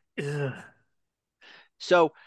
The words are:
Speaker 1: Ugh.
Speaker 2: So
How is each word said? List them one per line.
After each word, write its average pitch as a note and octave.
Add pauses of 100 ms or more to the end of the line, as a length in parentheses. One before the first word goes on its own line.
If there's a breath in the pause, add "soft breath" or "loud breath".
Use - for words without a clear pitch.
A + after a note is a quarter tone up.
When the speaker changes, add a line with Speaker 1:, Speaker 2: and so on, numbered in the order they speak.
(180)
Speaker 1:
Ugh. C#3+ (1200 soft breath)
Speaker 2:
So E3+ (140 soft breath)